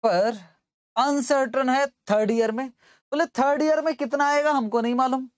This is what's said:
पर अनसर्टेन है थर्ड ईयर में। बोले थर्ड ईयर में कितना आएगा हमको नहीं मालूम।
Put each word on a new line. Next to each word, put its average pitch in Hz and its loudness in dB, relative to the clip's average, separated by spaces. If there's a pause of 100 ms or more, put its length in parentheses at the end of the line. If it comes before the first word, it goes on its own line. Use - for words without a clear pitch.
पर 208 2 (580)
अनसर्टेन 262 0
है 269 2
थर्ड 214 -2
ईयर 226 0
में। 254 -6
बोले - -6 (120)
थर्ड 285 2
ईयर 311 2
में 320 -2
कितना 285 -2
आएगा 285 2
हमको 240 0
नहीं 233 -2
मालूम। 262 -2 (120)